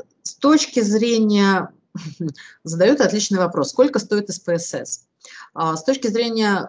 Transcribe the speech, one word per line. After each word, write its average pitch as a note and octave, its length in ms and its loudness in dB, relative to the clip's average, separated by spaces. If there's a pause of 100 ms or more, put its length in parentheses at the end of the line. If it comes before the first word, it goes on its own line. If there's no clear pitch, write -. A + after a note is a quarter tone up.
(240)
с - 100 -12
точки D4 460 2
зрения, G#3 920 2 (240)
<laughs> - 720 -12
задают F3+ 360 2
отличный G#3 380 0
вопрос, F3 320 -2
сколько C4 300 2
стоит G#3 280 -4
С - 120 -10
П E3+ 180 -2
С - 160 -10
С? - 320 -10 (480)
А, D#3+ 220 -2
с D#3+ 80 -10
точки C4+ 240 0
зрения, A3 600 0